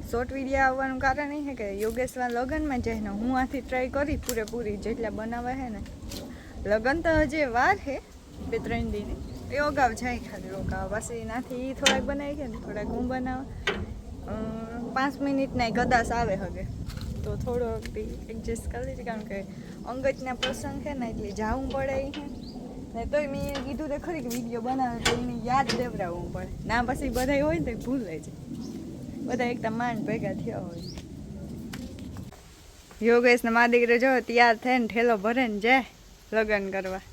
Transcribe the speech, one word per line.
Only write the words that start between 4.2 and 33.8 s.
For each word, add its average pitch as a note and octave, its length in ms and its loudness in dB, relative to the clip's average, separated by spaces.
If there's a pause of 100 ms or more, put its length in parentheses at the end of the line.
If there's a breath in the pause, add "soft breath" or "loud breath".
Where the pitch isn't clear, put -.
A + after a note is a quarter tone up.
જેટલા G#3+ 340 -4
બનાવે A#3 440 -4
છે C4 140 -6
ને. G3+ 120 -8 (840 loud breath)
લગ્ન A3 360 2
તો D#4+ 200 6
હજી D4+ 240 2
વાર C4 320 4
છે, C#4 200 -6 (480)
બે A3+ 140 -2
ત્રણ A3+ 320 -2
દીની. G#3 260 -4 (320)
એ C4+ 100 -2
અગાઉ C#4+ 360 4
જાય A#3+ 240 -2
ખાલી F#3+ 300 -8
રોકાવા. F#3+ 520 -2
પછી A#3+ 140 -8
એનાથી A#3 420 -6
ઈ C4 180 -4
થોડાક C4+ 280 6
બનાવી C#4+ 320 -4
છે D4 120 -6
ને A3+ 120 -8
થોડાક G#3 280 -6
હું A#3+ 220 -2
બનાવું. B3+ 380 -4 (800 loud breath)
અ, G3 100 -6 (580)
પાંચ C4+ 280 0
મિનિટના C4+ 500 2
કદાચ A#3+ 400 4
આવે A#3 260 2
હગે. F#3 280 -6 (520)
તો G#3 200 -4
થોડોક A#3 520 -2
દી G#3+ 200 -6 (200)
એડજસ્ટ A3+ 380 -4
કરી A#3+ 180 -6
લેજે, C4 180 -6
કારણ A3 220 -4
કે G3 140 -6 (480 loud breath)
અંગતના C4 480 -2
પ્રસંગ C4+ 480 -4
છે D4 120 -4
ને A#3+ 160 -4
એટલે G#3 220 -6
જાવું A3+ 360 0
પડે C4+ 280 0
ઈ C#4 140 -2
છે. D4+ 140 -8 (640)
ને A3+ 160 -6
તોય D4 240 2
મેં C#4+ 260 -2
કીધું C#4 340 -4
તો C#4+ 100 -2
ખરી D#4+ 220 -4
કે A#3+ 80 -4
વીડિયો A#3 320 -4
બનાવે B3 400 0
તો A3+ 120 2
એને A#3+ 220 0 (100)
યાદ - 220 4 (100)
દેવડાવવું F#3 560 -4
પડે. F#3 160 -6 (180)
ના A3+ 160 2
પછી C4 260 0
બધાય C4 340 4
હોય D#4+ 160 4
ને C4 160 0
તો G#3+ 60 -6
ભૂલાઈ A3+ 380 -2
જાય. - 180 -10 (840)
બધા B3 240 0
એક A#3+ 180 -2
તો A3+ 80 0
માંડ A#3 280 -2
ભેગા G3+ 340 -2
થયા F#3+ 260 -4
હોય. F3 240 -8 (2250)
યોગેશ A#3+ 420 8
ને A#3 60 4
મા A#3 160 8
દીકરો A#3+ 320 8